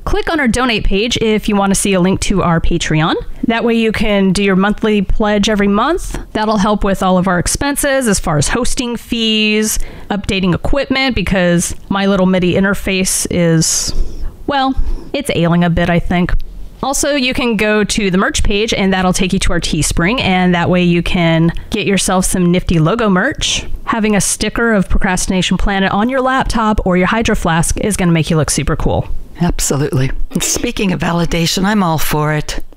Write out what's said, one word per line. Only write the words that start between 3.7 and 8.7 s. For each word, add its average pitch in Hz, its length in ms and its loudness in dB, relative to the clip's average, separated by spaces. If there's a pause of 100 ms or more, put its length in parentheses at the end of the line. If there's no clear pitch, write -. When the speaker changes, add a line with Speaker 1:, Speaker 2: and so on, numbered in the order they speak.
Speaker 1:
you 226 180 2
can 196 400 2
do 202 100 -2
your 196 140 2
monthly 208 440 2
pledge 208 460 2
every 202 220 2
month. 240 500 0 (140)
That'll 220 240 0
help 208 260 0
with 196 180 0
all 185 160 2
of 180 100 2
our 180 120 2
expenses 277 680 0
as 190 100 0
far 160 180 -2
as 139 120 0
hosting 240 480 -2